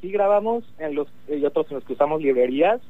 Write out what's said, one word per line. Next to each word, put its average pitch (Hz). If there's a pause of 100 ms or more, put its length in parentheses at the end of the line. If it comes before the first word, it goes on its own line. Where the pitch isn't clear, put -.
sí 180
grabamos, 208 (160)
en 151
los, 147 (220)
y 147
otros 156
en 143
los 131
que 131
usamos 151
librerías, 139